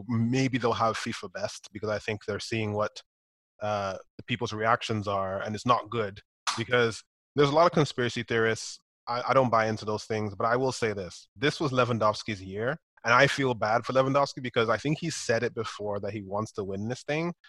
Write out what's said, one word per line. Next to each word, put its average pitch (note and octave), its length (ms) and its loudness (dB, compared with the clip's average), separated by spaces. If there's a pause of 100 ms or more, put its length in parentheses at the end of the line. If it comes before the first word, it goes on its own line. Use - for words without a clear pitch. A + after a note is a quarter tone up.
Maybe B2 480 2
they'll A#2 160 2
have A2 240 0
fifa G#2+ 380 -8
Best - 380 -8
because G#2 180 -4
I G#2 80 0
think G#2 260 -6
they're G2+ 160 -4
seeing A2 320 -4
what, G#2 300 -4 (600)
uh, G2+ 340 -4 (220)
the - 60 -16
people's A#2 280 -4
reactions A2 560 0
are, G2 320 -2
and G#2+ 140 -6
it's G#2 120 -10
not G#2+ 240 2
good G#2 300 -4 (360)
because A#2 460 0 (320)
there's C#3+ 160 6
a C#3+ 40 0
lot E3 120 8
of E3+ 60 4
conspiracy B2 500 0
theorists. A2+ 560 0 (300)
I, A#2+ 220 -4
I B2 40 4
don't C3 160 6
buy A2 160 4
into G#2+ 180 -2
those G#2+ 200 -4
things, G#2+ 320 -4
but A#2 100 0
I A#2 100 2
will C3 160 0
say A2+ 200 -2
this. F#2+ 340 -10 (100)
This C#3 220 0
was D3 140 -2
Lewandowski's A2 680 0
year, G#2+ 340 -4 (280)
and A#2 100 6
I C3 120 8
feel C3+ 280 0
bad A2 320 0
for B2+ 80 -4
Lewandowski C3+ 480 2
because B2 260 0
I A2+ 80 2
think D3 240 0
he E3+ 100 -4
said A2+ 320 0
it A#2 120 -2
before G#2 460 -6
that G2 120 -6
he G#2+ 100 -6
wants G2+ 300 -4
to G#2 120 -6
win G2 240 -6
this B2 140 -6
thing, E3 300 -2 (160)